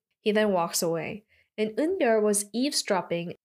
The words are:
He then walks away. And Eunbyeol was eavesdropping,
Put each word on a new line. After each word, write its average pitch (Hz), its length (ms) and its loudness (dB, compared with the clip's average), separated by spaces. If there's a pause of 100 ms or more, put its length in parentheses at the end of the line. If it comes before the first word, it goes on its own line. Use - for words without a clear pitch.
(200)
He 220 100 -2
then 214 220 2
walks 170 280 0
away. 165 440 -4 (340)
And 214 120 -2
Eunbyeol 269 520 2
was 208 300 0
eavesdropping, 185 840 -2 (100)